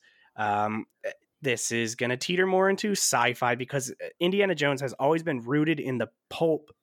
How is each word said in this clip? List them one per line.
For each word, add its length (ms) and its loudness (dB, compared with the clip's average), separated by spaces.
Um, 500 0
eh, 60 -6
this 300 -2
is 240 -2
gonna 220 -2
teeter 300 0
more 220 4
into 240 0
sci-fi 640 2
because, 360 -4
eh, 80 -10
Indiana 360 2
Jones 260 0
has 120 -4
always 300 2
been 180 -2
rooted 380 2
in 180 -2
the 120 -2
pulp 420 0